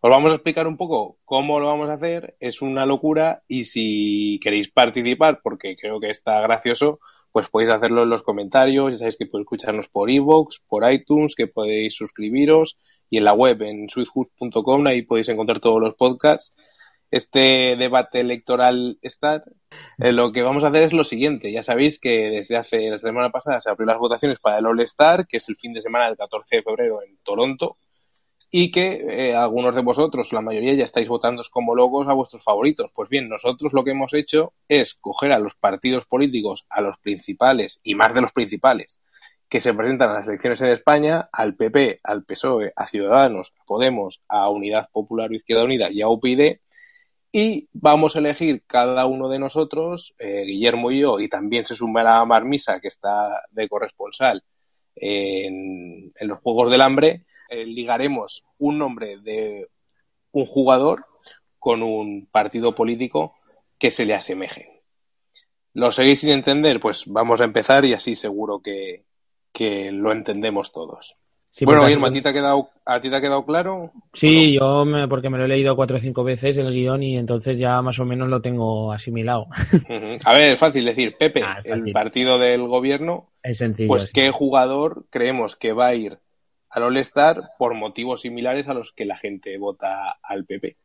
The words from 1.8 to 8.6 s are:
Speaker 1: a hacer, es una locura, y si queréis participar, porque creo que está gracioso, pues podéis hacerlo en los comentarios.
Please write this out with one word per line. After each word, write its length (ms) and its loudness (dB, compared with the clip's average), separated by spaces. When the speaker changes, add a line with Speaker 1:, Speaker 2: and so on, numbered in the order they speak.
Speaker 1:
a 40 -6
hacer, 460 -8
es 220 -10
una 240 -4
locura, 640 0
y 180 -6
si 760 -2
queréis 280 -2
participar, 760 2
porque 320 -8
creo 240 -10
que 100 -6
está 320 -2
gracioso, 580 0
pues 160 0
podéis 220 2
hacerlo 320 2
en 60 2
los 140 -2
comentarios. 680 2